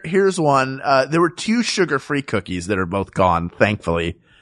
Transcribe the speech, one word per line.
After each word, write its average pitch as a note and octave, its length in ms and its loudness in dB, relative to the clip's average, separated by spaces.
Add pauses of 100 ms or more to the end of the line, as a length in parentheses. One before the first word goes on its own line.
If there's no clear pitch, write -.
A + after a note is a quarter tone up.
here's F#3+ 340 0
one. C3+ 440 0
Uh, C3+ 220 4
there D3+ 140 0
were E3+ 120 4
two A3+ 320 -2
sugar-free C#3+ 580 -2
cookies F2+ 460 -6
that G#2 100 0
are F#2 80 0
both F#2+ 280 -4
gone, E2+ 360 2
thankfully. E2+ 720 -2 (220)